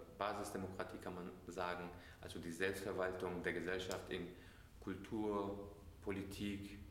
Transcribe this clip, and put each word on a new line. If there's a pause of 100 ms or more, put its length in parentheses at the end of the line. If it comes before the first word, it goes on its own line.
(180)
Basisdemokratie,
kann
man (180)
sagen, (320)
also
die
Selbstverwaltung
der
Gesellschaft
in (520)
Kultur, (260)
Politik, (120)